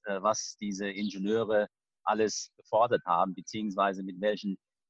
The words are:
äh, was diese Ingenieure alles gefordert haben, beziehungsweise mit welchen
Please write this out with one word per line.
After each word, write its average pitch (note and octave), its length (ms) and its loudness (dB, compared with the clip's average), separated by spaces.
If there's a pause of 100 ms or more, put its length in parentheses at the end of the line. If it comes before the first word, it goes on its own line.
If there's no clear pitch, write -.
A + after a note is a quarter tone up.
äh, G2 180 -4
was G#2+ 380 0
diese G2+ 300 -4
Ingenieure G#2 760 0 (360)
alles G#2+ 540 0
gefordert A2+ 480 2
haben, F#2 300 2
beziehungsweise G2 680 -2
mit F#2+ 160 -10
welchen G2+ 380 -2 (320)